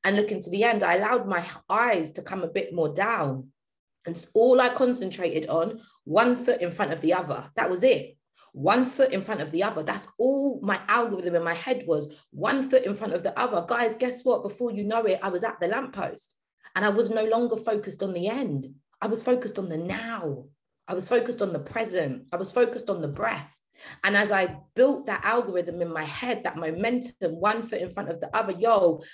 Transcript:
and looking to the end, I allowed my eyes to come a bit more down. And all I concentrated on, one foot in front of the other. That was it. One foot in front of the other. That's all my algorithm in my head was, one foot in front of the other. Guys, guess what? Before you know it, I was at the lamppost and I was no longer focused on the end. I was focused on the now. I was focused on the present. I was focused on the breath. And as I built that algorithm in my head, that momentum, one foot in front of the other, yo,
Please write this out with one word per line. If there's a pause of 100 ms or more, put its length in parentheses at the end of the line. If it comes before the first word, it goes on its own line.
and
looking
to
the
end,
I
allowed
my (260)
eyes
to
come
a
bit
more
down. (580)
And
all
I
concentrated
on, (240)
one
foot
in
front
of
the
other.
That
was
it. (360)
One
foot
in
front
of
the
other.
That's (100)
all
my
algorithm
in
my
head
was,
one
foot
in
front
of
the
other.
Guys,
guess
what?
Before
you
know
it,
I
was
at
the
lamppost (380)
and
I
was
no
longer
focused
on
the
end. (280)
I
was
focused
on
the
now. (420)
I
was
focused
on
the
present.
I
was
focused
on
the
breath. (440)
And
as
I (180)
built
that
algorithm
in
my
head,
that
momentum,
one
foot
in
front
of
the
other,
yo, (100)